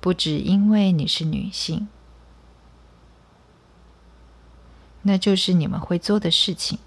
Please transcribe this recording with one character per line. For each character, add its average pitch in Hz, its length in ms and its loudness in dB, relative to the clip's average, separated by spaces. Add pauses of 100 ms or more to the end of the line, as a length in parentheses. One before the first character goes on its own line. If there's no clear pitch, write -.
不 180 140 0
只 151 240 -2
因 196 320 2
为 202 220 4
你 151 140 0
是 - 200 -2
女 156 240 -4
性， - 360 -6 (3250)
那 196 160 2
就 196 180 2
是 185 160 0
你 160 140 2
们 180 120 -4
会 175 200 -4
做 208 200 0
的 190 120 -2
事 - 240 0
情 - 320 -6